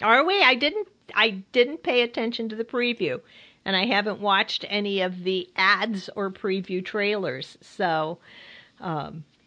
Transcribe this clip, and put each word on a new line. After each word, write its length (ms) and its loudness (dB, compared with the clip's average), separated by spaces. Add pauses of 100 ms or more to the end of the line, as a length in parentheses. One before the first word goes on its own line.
Are 240 4
we? 160 2
I 140 8
didn't, 320 -2 (260)
I 380 2
didn't 320 2
pay 200 2
attention 480 -2
to 60 -10
the 80 -4
preview, 560 -2 (440)
and 100 -2
I 120 2
haven't 340 0
watched 480 2
any 320 -2
of 240 -2
the 320 -2
ads 580 0
or 160 -4
preview 540 -4
trailers. 800 -4
So, 560 -2 (600)
um, 440 -6 (220)